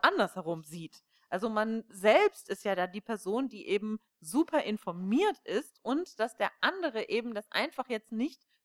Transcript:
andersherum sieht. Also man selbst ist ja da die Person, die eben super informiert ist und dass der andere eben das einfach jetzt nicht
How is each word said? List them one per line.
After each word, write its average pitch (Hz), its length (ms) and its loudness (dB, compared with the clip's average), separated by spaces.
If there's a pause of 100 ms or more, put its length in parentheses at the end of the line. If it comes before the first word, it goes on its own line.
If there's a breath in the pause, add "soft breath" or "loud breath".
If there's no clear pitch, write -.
andersherum 185 600 2
sieht. 160 380 -14 (280)
Also 185 200 -2
man 220 380 0
selbst 214 600 4
ist - 160 -6
ja 196 100 0
da 180 120 0
die 185 140 -8
Person, 220 480 -2
die 208 200 -14
eben 214 300 -2 (220)
super 277 420 0
informiert 214 840 0
ist - 380 -4
und 294 380 -2
dass 233 160 -2
der 202 140 0 (100)
andere 285 480 0
eben 233 260 0
das 208 180 -8
einfach 269 360 -2
jetzt 226 240 -6
nicht 240 340 -4 (180)